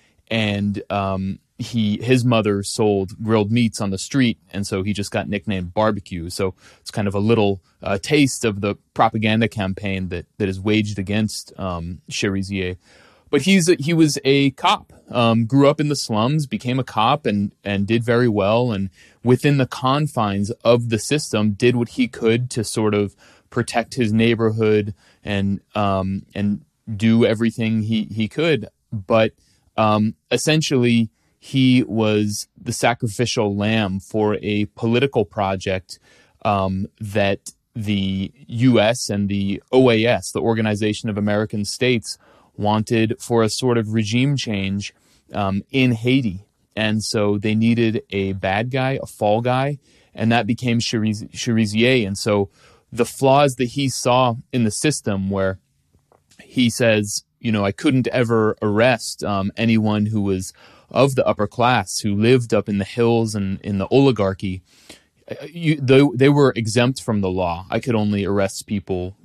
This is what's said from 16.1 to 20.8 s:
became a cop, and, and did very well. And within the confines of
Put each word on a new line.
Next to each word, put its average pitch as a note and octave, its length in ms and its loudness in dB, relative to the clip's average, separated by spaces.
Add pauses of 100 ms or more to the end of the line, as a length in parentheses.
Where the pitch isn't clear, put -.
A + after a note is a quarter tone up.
became B2 320 -4
a B2+ 60 -2
cop, B2 420 0
and, G2+ 260 -2 (120)
and G2+ 220 -2
did A2+ 180 2
very A#2+ 240 2
well. G#2+ 420 2
And G2 200 -4 (340)
within C3+ 320 4
the C3 100 2
confines A2+ 840 -2 (120)
of A#2+ 280 2